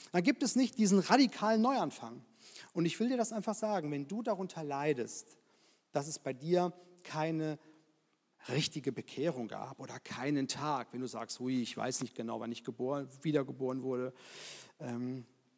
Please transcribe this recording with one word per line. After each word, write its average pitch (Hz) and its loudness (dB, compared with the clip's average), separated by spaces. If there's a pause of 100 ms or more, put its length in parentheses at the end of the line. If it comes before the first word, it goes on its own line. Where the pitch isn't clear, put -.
(120)
dann 180 6
gibt 277 4
es 247 2
nicht 247 2
diesen 202 8
radikalen 220 6
Neuanfang. 175 0 (480)
Und 175 2
ich 160 0
will 226 2
dir 254 0
das 226 0
einfach 214 -2
sagen, 196 0
wenn 143 -4
du 202 -6
darunter 190 -2
leidest, 143 -2 (520)
dass 143 -2
es 156 -6
bei 135 -4
dir 170 2 (300)
keine 156 -2 (880)
richtige 135 -2
Bekehrung 127 -4
gab 101 -10
oder - -12
keinen 135 -2
Tag, 139 -2
wenn 123 -6
du 127 -4
sagst, 117 -8
"Ui, 127 0
ich - -6
weiß 120 -2
nicht 123 -6
genau, 113 -4
wann 113 -6
ich 117 -8
geboren, 131 -4 (140)
wiedergeboren 131 0
wurde", 127 -2 (680)
ähm, 123 -6 (340)